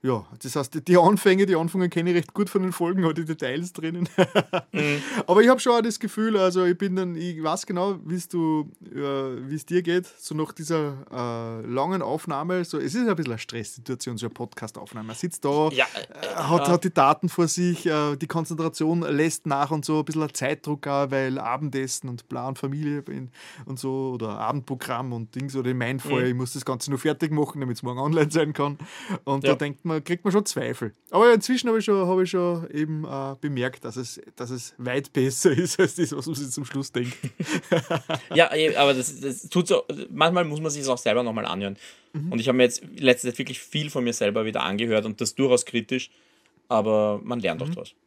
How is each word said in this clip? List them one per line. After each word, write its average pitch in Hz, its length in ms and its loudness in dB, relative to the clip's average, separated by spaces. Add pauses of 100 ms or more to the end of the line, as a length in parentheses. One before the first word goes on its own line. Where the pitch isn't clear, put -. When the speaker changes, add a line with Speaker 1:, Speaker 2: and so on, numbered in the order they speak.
Speaker 1:
äh, 131 40 0
ja, 110 180 0 (160)
das 127 140 -8
heißt, 139 180 -2
die, 156 100 -6
die 175 140 8
Anfänge, 190 480 8
die 190 100 4
Anfänge 170 340 0
kenne 175 200 0
ich 175 60 2
recht 170 180 0
gut 202 160 0
von 190 140 0
den 185 80 0
Folgen, 175 340 2
hab 160 80 4
die 165 120 -2
Details 156 480 -4
drinnen. 170 400 -4
<laughs> - 60 -2 (540)
Speaker 2:
Mhm. 147 300 0 (240)
Speaker 1:
Aber 180 140 8
ich 240 80 10
hab 254 100 6
schon 247 140 2
auch 233 80 4
das 220 180 -2
Gefühl, 220 380 0
also 185 260 4
ich 175 140 4
bin 190 180 -2
dann, 180 220 -2
ich 160 260 -6
weiß 156 220 -2
genau, 180 400 -2
wie's 170 240 -6
du, 156 420 0 (140)
äh, - 100 -16 (540)
wie's 151 160 -8
dir 175 160 0
geht, 175 260 0
so - 260 -12
nach 156 200 -4
dieser, 151 420 -2 (160)
äh, 117 560 -6
langen 151 340 -2
Aufnahme, 160 600 -4
so, 160 160 -6
es 135 160 -2
ist 247 100 2
ein 214 120 4
bisschen 135 160 -4
eine 110 60 -6
Stresssituation, 120 800 -8
so 117 100 -6
eine 110 60 -8
Podcast-Aufnahme. 110 720 -12
Man 110 100 -10
sitzt - 260 -6
da, 147 300 4
Speaker 2:
Ja, 131 200 4
Speaker 1:
äh, - 200 -10
Speaker 2:
äh, 156 220 -8
Speaker 1:
hat, 156 320 2
Speaker 2:
ja. 175 60 6
Speaker 1:
hat 175 120 4
die 175 80 0
Daten 151 340 6
vor 165 220 2
sich, 180 360 0
äh, 151 300 2
die 143 120 -6
Konzentration 160 760 -2
lässt 151 440 0
nach 143 260 0
und 151 120 -2
so, 156 160 2
ein 147 60 -2
bisschen 156 180 -2
ein 147 100 -4
Zeitdruck 147 540 -4
auch, 139 240 0
weil 135 260 0
Abendessen 135 680 -4
und 123 220 -12
bla 123 180 -6
und 135 100 -8
Familie 147 440 -4
bin 131 280 -10 (360)
und 135 120 -10
so, 131 380 -4
oder 107 240 -6
Abendprogramm 127 720 -4
und 113 240 -8
Dings, 131 220 -6
oder 123 140 0
in 123 80 0
meinem 123 200 -2
Fall, 135 240 0
Speaker 2:
Mhm. 127 60 2
Speaker 1:
ich 123 60 0
muss 127 180 -4
das 135 100 -8
Ganze 131 280 -4
nur 135 80 0
fertig 151 320 0
machen, 147 280 0
damit's 127 240 -6
morgen 123 160 -6
online 151 320 4
sein 156 220 2
kann. 143 240 -2 (480)
Und 139 180 -2
Speaker 2:
Ja. 135 80 4
Speaker 1:
da - 40 6
denkt 147 280 -6
man, 160 180 -2
kriegt 175 220 -4
man 196 80 2
schon 208 140 4
Zweifel. 120 480 -4 (180)
Aber 226 220 8
inzwischen 240 360 2
hab 226 60 4
ich 214 80 2
schon, 196 240 2
hab 185 120 2
ich 185 100 2
schon 175 420 0
eben, 156 320 -2
äh, 135 380 -6
bemerkt, 127 420 -2
dass 120 140 -8
es, 123 240 -10 (140)
dass 123 160 -10
es 123 260 -10
weit 127 340 -4
besser 135 400 4
<laughs> 123 60 2
ist, - 220 0
als 185 160 4
das, 160 200 -2
was 135 120 -6
man 160 80 -4
sich 135 160 -6
zum 147 140 -6
Schluss 139 260 -6
denkt. 123 300 -4
<laughs> 165 1120 -4
Speaker 2:
Ja, 165 200 6
eh, 156 220 2
aber 143 180 4
das, 127 260 -4
das 135 300 -8
tut 180 180 2
so, - 160 2 (260)
manchmal 170 360 2
muss 151 160 -6
man 160 100 -2
sich's 143 160 -4
auch 127 100 0
selber 117 260 2
nochmal 113 220 -4
anhören. 98 320 -4 (360)
Speaker 1:
Mhm. 156 180 -6
Speaker 2:
Und 117 80 -2
ich 113 80 -2
hab 127 80 2
mir 127 80 8
jetzt 120 200 2 (140)
letzte 127 320 4
Zeit - 100 -8
wirklich 131 200 -6
viel 151 300 -6
von 135 140 -4
mir 117 100 -2
selber 107 320 0
wieder 110 180 -2
angehört 107 420 0
und 107 160 -8
das 117 140 -4
durchaus 127 300 4
kritisch, 123 460 -4 (560)
aber 107 560 2
man 120 160 -4
lernt 87 220 -2
auch - 60 -4
Speaker 1:
Mhm. 170 60 -4
Speaker 2:
draus. - 220 -12 (100)